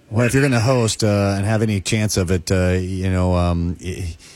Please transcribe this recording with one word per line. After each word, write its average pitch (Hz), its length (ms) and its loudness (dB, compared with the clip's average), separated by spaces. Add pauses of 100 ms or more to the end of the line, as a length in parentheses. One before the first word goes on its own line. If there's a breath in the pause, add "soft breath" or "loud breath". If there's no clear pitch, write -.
(100)
Well, 117 160 2
if 117 80 0
you're 135 80 4
gonna 131 180 2
host, 117 420 0
uh, 101 340 2
and 98 100 -2
have 110 160 0
any 107 180 0
chance 107 380 -2
of 90 120 -2
it, 90 220 -2
uh, 90 260 2
you 92 320 -4
know, 92 240 2
um, 87 480 0
y-, 90 140 -8
y-, 85 180 -8 (220 loud breath)